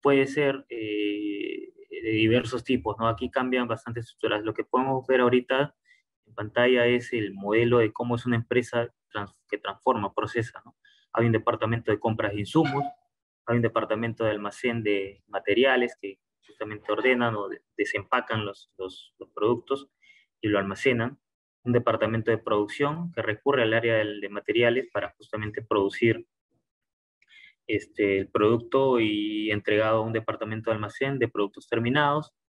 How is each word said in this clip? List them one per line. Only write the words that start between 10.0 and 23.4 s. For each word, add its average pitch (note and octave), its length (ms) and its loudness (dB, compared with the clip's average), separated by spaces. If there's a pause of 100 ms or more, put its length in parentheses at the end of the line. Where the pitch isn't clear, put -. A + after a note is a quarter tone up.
procesa, - 540 -4
¿no? - 100 -20 (380)
Hay A#2 140 4
un A2+ 40 4
departamento A2+ 600 0
de G#2 80 2
compras A2 340 -2
de G#2 60 -6
insumos, C#3 440 0 (600)
hay A#2+ 120 2
un A#2+ 40 2
departamento A2+ 640 -2
de A2 80 2
almacén G#2+ 500 -4
de G2+ 460 -2
materiales A#2+ 720 2
que G2 160 -12 (300)
justamente G#2+ 440 -8
ordenan A#2+ 440 2
o G2+ 140 -6
de-, - 120 -12 (160)
desempacan A2 680 -2
los, - 340 -12
los, - 400 -12
los - 100 -16
productos A#2+ 580 -2 (540)
y A2 60 -2
lo G2+ 100 2
almacenan. A2+ 640 0 (440)
Un B2 100 0
departamento A2+ 580 2
de A2 80 2
producción C#3+ 720 -2
que A2+ 100 -6
recurre A2+ 400 0